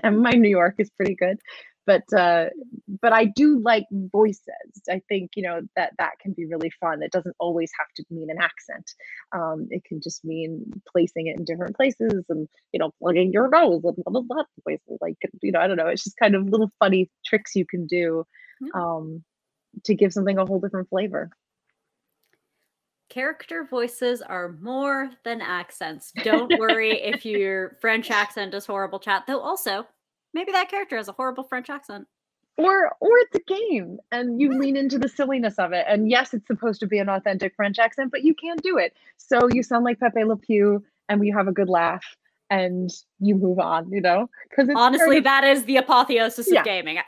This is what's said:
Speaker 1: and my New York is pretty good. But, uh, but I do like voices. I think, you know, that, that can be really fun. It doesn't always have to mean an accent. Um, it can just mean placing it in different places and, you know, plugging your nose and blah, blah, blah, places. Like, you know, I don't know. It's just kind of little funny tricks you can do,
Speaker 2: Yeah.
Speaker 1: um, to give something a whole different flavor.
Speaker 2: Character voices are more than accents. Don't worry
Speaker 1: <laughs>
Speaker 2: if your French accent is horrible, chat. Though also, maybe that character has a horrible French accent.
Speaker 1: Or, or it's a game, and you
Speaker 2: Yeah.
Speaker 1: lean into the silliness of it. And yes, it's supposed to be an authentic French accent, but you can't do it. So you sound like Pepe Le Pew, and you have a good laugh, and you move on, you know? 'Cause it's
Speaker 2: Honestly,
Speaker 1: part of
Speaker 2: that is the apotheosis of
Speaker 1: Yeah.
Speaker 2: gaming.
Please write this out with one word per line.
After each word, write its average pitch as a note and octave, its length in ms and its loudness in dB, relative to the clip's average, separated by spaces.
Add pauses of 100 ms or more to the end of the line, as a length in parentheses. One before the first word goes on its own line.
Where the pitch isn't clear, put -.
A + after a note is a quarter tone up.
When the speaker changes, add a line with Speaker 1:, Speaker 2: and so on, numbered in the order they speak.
Speaker 1:
and G#3+ 180 4
my A#3+ 100 4
New A#3 180 6
York F#3 280 4
is G#3 140 -2
pretty G3 240 -2
good. F#3 220 0 (480)
But, G3+ 180 4 (100)
uh, E3+ 360 4 (520)
but A3+ 120 4
I A3+ 120 6
do C4+ 340 4
like A3 320 2
voices. G3+ 540 0 (420)
I F#3 220 -4
think, F#3+ 260 -4
you G#3 60 -6
know, F3 200 -6 (140)
that, F3 220 -2
that E3+ 240 -4
can G3 120 -8
be E3+ 120 -8
really E3 240 -6 (100)
fun. D#3 220 -4
It D#3 100 -8
doesn't F3 280 -4
always E3+ 400 -4
have D3+ 160 -6
to D#3 180 -14
mean D#3+ 160 -10
an D#3+ 100 -8
accent. - 520 -8 (440)
Um, D#3+ 360 -6
it F3+ 140 -8
can D#3+ 140 -12
just - 240 -12
mean D#3+ 480 -8 (200)
placing E3 360 0
it D3+ 120 -6
in E3 60 -8
different F3 300 -8
places A3+ 540 0
and, D#3 180 -6 (260)
you F3 60 -4
know, D#3+ 120 -2 (100)
plugging F3+ 320 2
your B3 160 2
nose C4 340 4
and E3+ 120 0 (100)
blah, F#3 60 -6
blah, B3+ 100 0
blah, B3 220 -6 (200)
places. - 380 -8
Like, E3+ 160 -6 (240)
you G3+ 100 -2
know, E3+ 80 0
I E3+ 60 2
don't F#3 120 0
know. E3 100 -2
It's F#3+ 160 -4
just - 140 -12
kind G#3 180 4
of G3 140 0
little G#3+ 280 2
funny F#3+ 320 2 (160)
tricks - 300 -2
you F3+ 100 0
can F3 220 -8
do, E3 360 0 (380)
Speaker 2:
Yeah. C4+ 140 -12
Speaker 1:
um, E3 480 -6 (640)
to G#3 100 2
give G3 180 2
something G3 240 -2
a F#3+ 80 0
whole F#3+ 140 -2
different F#3+ 300 -6
flavor. F3+ 420 -4 (1800)
Speaker 2:
Character D#4 540 -8
voices B3 580 -4
are F3 400 -10
more C4+ 480 -4 (140)
than A#3 180 -8
accents. E3+ 680 -10 (120)
Don't A#3+ 360 2
worry A3 320 2
Speaker 1:
<laughs> G#3+ 100 0
Speaker 2:
if G3 240 -6
your G3 560 -4
French A3+ 300 -2
accent G3+ 420 -2
is G3+ 140 -10
horrible, G3 320 -6
chat. G3 260 0
Though C4 140 -4
also, A#3 480 -6 (460)
maybe F#4 180 -6
that F#4+ 180 0
character G4 280 -6
has G#3 100 -8
a G3 60 -14
horrible C4 300 -6
French B3+ 260 -8
accent. A3 380 -14 (500)
Speaker 1:
Or, F#4+ 420 4
or F#4+ 100 2 (100)
it's A#4+ 160 2
a F4+ 180 -4
game, C4 440 -4 (140)
and A#3+ 280 -4
you C#4 120 4
Speaker 2:
Yeah. C4 80 0
Speaker 1:
lean C#4 180 0
into C#4 220 -2
the C4 80 0
silliness B3+ 500 -2
of F3+ 140 -2
it. F3 160 0
And G#3+ 220 2
yes, B3 240 2
it's G#3 120 -8
supposed A3+ 360 -4
to G#3 60 -4
be G#3 120 0
an G3 100 -2
authentic F#3+ 460 -4
French G3+ 240 -2
accent, A#3+ 320 0
but C4 120 -4
you D#4 120 4
can't E4 260 -8
do F#4 160 -2
it. - 160 0 (240)
So B3 340 4
you B3 120 2
sound A#3+ 220 0
like A#3+ 140 -2
Pepe A#3 260 2
Le A3 120 2
Pew, G#3 460 2 (240)
and G#3 180 2
you G#3 100 0
have G3 120 2
a F#3+ 60 0
good F#3+ 160 0
laugh, E3+ 340 0 (480)
and F#3 400 -2 (280)
you G3 160 4
move F#3 240 2
on, E3+ 320 -2
you G3 100 -2
know? F3+ 280 2 (260)
'Cause C4+ 140 4
it's D4 80 0
Speaker 2:
Honestly, C4 300 6
Speaker 1:
part D#4 100 6
of C#4+ 60 4
Speaker 2:
that C4+ 220 4
is C#4 200 6
the C4 120 2
apotheosis B3 680 2
of F4+ 60 6
Speaker 1:
Yeah. G#3 100 6
Speaker 2:
gaming. F3 440 -4